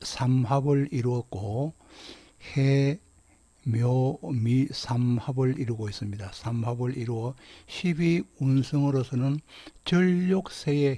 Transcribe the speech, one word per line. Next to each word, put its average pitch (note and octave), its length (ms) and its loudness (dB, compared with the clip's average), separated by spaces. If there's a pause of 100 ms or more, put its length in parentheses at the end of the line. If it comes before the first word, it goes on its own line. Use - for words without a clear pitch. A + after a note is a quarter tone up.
삼합을 C3+ 920 2
이루었고, A#2+ 840 -4 (1900)
해묘미 B2+ 1080 2
삼합을 B2+ 880 0
이루고 A2 280 -4
있습니다. G2+ 440 -10
삼합을 A#2+ 680 -4
이루어 A#2+ 380 -6 (320)
십이 E3+ 560 0 (160)
운성으로서는 C3+ 1000 2 (460)
전력세에 F3+ 1120 2